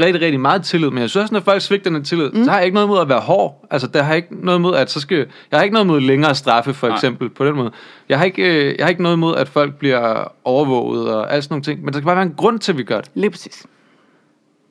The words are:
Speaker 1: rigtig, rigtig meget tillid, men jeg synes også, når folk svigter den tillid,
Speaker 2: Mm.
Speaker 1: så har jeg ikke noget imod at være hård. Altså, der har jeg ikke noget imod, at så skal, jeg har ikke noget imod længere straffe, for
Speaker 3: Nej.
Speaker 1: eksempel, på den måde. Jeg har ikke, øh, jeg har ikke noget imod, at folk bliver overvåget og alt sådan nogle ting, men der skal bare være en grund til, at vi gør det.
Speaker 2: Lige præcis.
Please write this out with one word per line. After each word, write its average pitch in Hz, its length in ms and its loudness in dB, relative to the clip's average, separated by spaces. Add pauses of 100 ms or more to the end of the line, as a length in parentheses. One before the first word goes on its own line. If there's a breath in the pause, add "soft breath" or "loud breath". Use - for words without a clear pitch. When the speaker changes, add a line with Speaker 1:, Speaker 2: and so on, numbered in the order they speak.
Speaker 1:
rigtig, 170 220 2
rigtig 151 180 0
meget 156 220 2
tillid, 160 280 0
men 131 120 -4
jeg 117 80 -2
synes 196 120 0
også, 214 120 -4
når 208 60 0
folk 196 220 2
svigter 196 280 -2
den 151 140 -4
tillid, 160 260 -2
Speaker 2:
Mm. 226 140 2
Speaker 1:
så 269 60 2
har 196 80 2
jeg 180 80 2
ikke 185 80 -2
noget 208 120 4
imod 202 140 2
at 156 80 0
være 127 120 2
hård. 175 500 0
Altså, 135 180 -2
der 151 140 0
har 143 80 0
jeg 156 60 2
ikke - 280 -6
noget 180 140 2
imod, 175 180 0
at 135 140 0
så 156 100 -6
skal, 143 260 -2 (240 loud breath)
jeg 147 80 2
har 170 60 4
ikke 202 100 -2
noget 214 120 2
imod 156 140 4
længere 135 340 4
straffe, 123 400 0
for - 140 -4
Speaker 3:
Nej. 113 80 0
Speaker 1:
eksempel, 123 320 -2
på 135 180 -4
den 147 100 0
måde. 123 140 -4 (380 loud breath)
Jeg 135 100 2
har 165 60 4
ikke, 190 180 -2 (260)
øh, 139 100 -2
jeg 139 60 0
har 165 60 2
ikke 180 120 -2
noget 170 140 2
imod, 165 200 0
at 143 120 -2
folk 143 260 0
bliver 120 580 -2 (120)
overvåget 120 680 0
og 110 200 -4
alt 147 100 -2
sådan 143 100 -8
nogle 156 100 -6
ting, 147 200 -6
men 139 100 -6
der 143 40 -4
skal 143 80 -4
bare 175 100 2
være 190 100 0
en 156 100 -6
grund 226 220 0
til, 202 140 -4
at 151 60 -2
vi 120 60 -4
gør 104 160 -4
det. - 140 -14
Speaker 2:
Lige 202 160 -2
præcis. - 360 -20 (1040 soft breath)